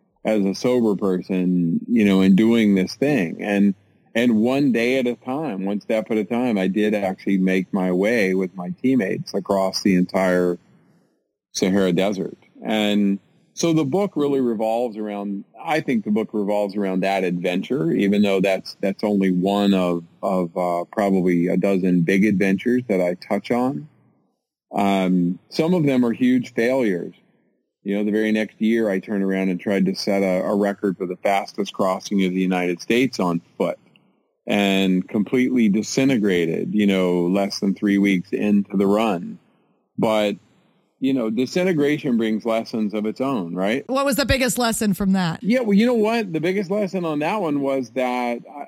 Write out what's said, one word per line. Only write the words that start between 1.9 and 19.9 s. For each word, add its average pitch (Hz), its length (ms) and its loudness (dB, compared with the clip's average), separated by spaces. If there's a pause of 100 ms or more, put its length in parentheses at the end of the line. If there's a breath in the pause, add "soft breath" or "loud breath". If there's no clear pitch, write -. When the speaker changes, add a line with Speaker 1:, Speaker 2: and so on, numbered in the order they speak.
Speaker 1:
know, 95 160 6
and 95 160 6
doing 110 380 4
this 92 200 0
thing. 131 460 0
And, 101 340 2 (400)
and 117 220 2
one 127 360 2
day 120 260 0
at 123 80 0
a 120 80 -2
time, 127 500 -6
one 101 160 -4
step 110 300 -4
at 110 80 0
a 107 60 0
time, 120 340 0
I 92 80 0
did 104 260 0
actually 98 460 -2
make 92 340 0
my 92 200 0
way 98 420 2
with 95 200 -2
my 92 160 -10 (120)
teammates 107 500 0
across 95 500 -2
the 98 120 4
entire 90 640 2 (920)
Sahara 95 400 0
Desert. 95 440 -2 (260)
And 104 580 0 (340)
so 170 180 0
the 156 120 2
book 190 320 -2
really 143 240 0
revolves 113 560 -2
around, 101 480 -8 (160)
I 160 200 -2
think 123 240 -2
the 107 60 -4
book 107 220 -2
revolves 104 440 -2
around 95 240 -2
that 98 240 0
adventure, 92 680 -2
even 104 300 2
though 98 180 2
that's, 95 400 -2
that's 98 240 -4
only 98 260 2
one 98 440 2
of, 87 300 0 (180)